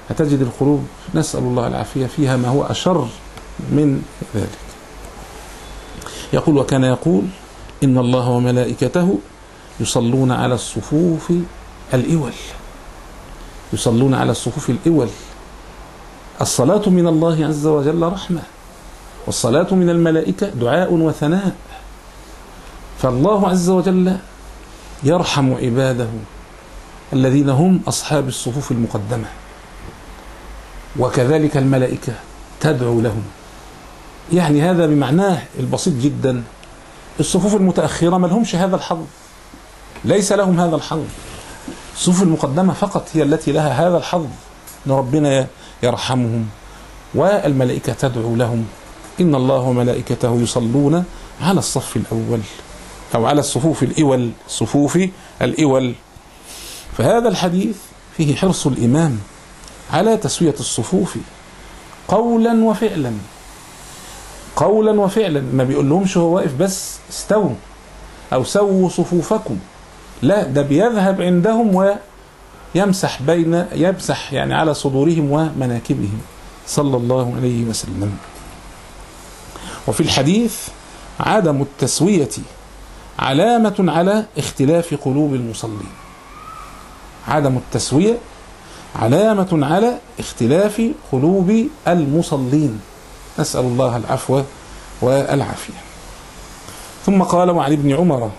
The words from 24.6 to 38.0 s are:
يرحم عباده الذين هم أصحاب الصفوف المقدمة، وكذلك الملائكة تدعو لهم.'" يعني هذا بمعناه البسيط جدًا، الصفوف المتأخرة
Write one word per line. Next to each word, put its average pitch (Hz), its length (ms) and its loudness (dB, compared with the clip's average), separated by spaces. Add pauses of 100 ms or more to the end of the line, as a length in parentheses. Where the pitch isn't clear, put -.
يرحم 139 520 2
عباده 123 540 0 (1040)
الذين 135 380 4
هم 170 380 4
أصحاب 139 400 -2
الصفوف 131 420 -6
المقدمة، 113 560 -4 (1700)
وكذلك 143 580 2
الملائكة 131 560 2 (480)
تدعو 123 400 2
لهم.'" 107 240 -2 (1080)
يعني 151 300 4
هذا 175 240 4
بمعناه 151 560 2 (160)
البسيط 127 360 0
جدًا، 127 480 0 (800)
الصفوف 196 340 2
المتأخرة 175 640 2